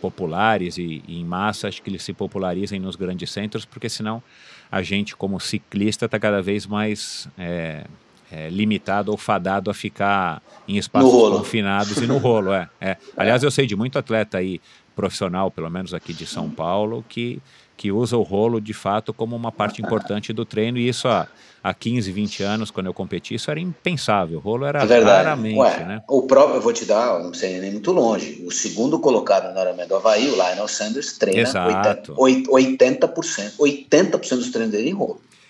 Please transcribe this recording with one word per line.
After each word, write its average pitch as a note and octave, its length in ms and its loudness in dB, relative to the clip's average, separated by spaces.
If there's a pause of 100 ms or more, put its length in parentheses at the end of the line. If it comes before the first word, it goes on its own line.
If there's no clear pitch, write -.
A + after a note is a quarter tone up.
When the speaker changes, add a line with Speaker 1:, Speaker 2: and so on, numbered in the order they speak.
Speaker 1:
populares F#2 760 -2
e, D#2+ 280 -8
e E2+ 140 -10
em E2+ 40 -8
massa, G2+ 440 -4
acho - 140 -12
que - 80 -10
eles F#2 120 -8
se G2 100 -10
popularizem F#2+ 680 -6
nos F#2 160 -8
grandes F2+ 340 -8
centros, G#2+ 340 -8
porque - 240 -12
senão A2 320 -8 (500)
a F#2+ 120 -2
gente, G2 320 -2
como G2 240 -4
ciclista, G#2+ 720 -4
tá A2 100 -2
cada G#2 220 2
vez G2 260 -4
mais, G#2 720 -6
é, E2+ 480 -8 (460)
é, D#2 200 -12
limitado G2+ 600 -2
ou G#2 60 -2
fadado G2 540 -2
a G2 40 -4
ficar G2 680 -2 (280)
em G2 80 -4
espaços B2+ 340 4
Speaker 2:
No B2 80 8
rolo. G#2 200 8
Speaker 1:
confinados G#2 580 -2
e A#2 100 -2
no C3+ 120 2
Speaker 2:
<laughs> - 0 -
Speaker 1:
rolo, G#2+ 340 2
é, F2+ 160 -2 (120)
é. F#2 100 -4
Speaker 2:
É. F#2 60 -4 (200)
Speaker 1:
Aliás, A2+ 260 4
eu C#3+ 80 4
sei C3+ 160 2
de G#2 80 -4
muito B2 240 -2
atleta A2 400 -2
aí, F#2 220 -4 (340)
profissional, F#2 560 -2
pelo E2 200 -8
menos F2+ 240 -8
aqui E2+ 180 -10
de D#2+ 140 -12
São D#2+ 240 -6
Paulo, G2+ 580 -4
que, A#2+ 320 -8 (360)
que G#2 140 -4
usa A#2 260 0
o A2+ 60 2
rolo, A2 380 0
de G#2+ 140 -10
fato, G#2 400 -2
como A#2 200 -6
uma A#2 160 -6
parte G#2 300 -4
importante G#2 520 -4
do A2 120 -4
treino, A2+ 320 -2
e A#2+ 120 0
isso B2 200 -2
há, F#2+ 180 2 (380)
há F#2 80 -2
quinze, A2+ 400 -2
vinte G#2 300 -4
anos, G#2 280 -2
quando F#2+ 160 -6
eu F#2 60 -6
competi, F#2 420 -8
isso A2+ 160 -6
era D3+ 100 -4
impensável, A2+ 800 -2
o - 40 -8
rolo A#2 240 -4
era C#3+ 160 0
Speaker 2:
É A#2+ 40 4
verdade. G#2+ 380 8
Speaker 1:
raramente, A2 340 0
Speaker 2:
Ué, F#2 280 4
Speaker 1:
né? G#2 220 -10
Speaker 2:
o C3 180 4
próprio, C3+ 300 8
eu B2+ 40 2
vou A2+ 140 2
te A2+ 100 -6
dar, G#2 360 2
não F2 120 -8
sei F#2 280 -4
nem G2 100 -6
muito G#2 220 -2
longe, G2+ 520 2
o F2 60 -10
segundo A2+ 480 -2
colocado G2 560 2
no F#2+ 80 -2
Ironman F2+ 240 -2
do F#2 100 0
Havaí, A2 320 4
o C3 60 2
Lionel F#2 340 0
Sanders, A2+ 480 -6
treina G2+ 240 2
Speaker 1:
Exato. F#2 300 2
Speaker 2:
oitenta, F#2 500 0
oit-, C3 300 6
oitenta C3 580 4
por - 160 -4
cento, - 360 -8
oitenta D3 580 4
por - 80 -6
cento B2+ 140 -2
dos A#2+ 100 -6
treinos A2+ 220 -2
dele A2 180 0
em F#3+ 40 -6
rolo. E3+ 280 -6 (280)